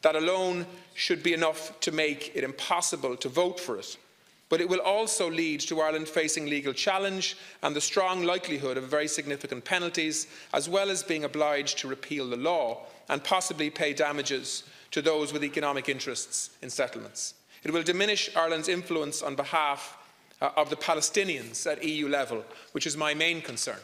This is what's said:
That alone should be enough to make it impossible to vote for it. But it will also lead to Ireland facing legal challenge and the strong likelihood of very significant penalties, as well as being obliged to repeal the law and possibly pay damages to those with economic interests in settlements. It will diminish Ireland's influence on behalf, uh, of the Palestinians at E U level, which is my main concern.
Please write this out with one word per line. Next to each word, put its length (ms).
That 120
alone 520
should 280
be 120
enough 460
to 100
make 460
it 80
impossible 720
to 120
vote 300
for 200
it. 180
But 100
it 80
will 120
also 500
lead 320
to 180
Ireland 260
facing 400
legal 280
challenge 600
and 120
the 60
strong 420
likelihood 540
of 80
very 240
significant 560
penalties, 640
as 160
well 220
as 120
being 220
obliged 540
to 100
repeal 400
the 80
law 460
and 160
possibly 460
pay 240
damages 720
to 100
those 300
with 100
economic 460
interests 640
in 80
settlements. 640
It 80
will 100
diminish 540
Ireland's 320
influence 540
on 120
behalf, 640
uh, 140
of 120
the 80
Palestinians 960
at 120
E 120
U 140
level, 360
which 140
is 100
my 180
main 260
concern. 420